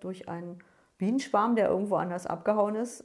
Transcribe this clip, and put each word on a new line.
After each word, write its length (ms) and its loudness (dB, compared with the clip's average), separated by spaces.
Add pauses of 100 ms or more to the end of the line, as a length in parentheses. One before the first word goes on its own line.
durch 280 -10
einen 300 -10 (400)
Bienenschwarm, 560 2
der 140 4
irgendwo 280 2
anders 300 -2
abgehauen 480 0
ist, 300 -6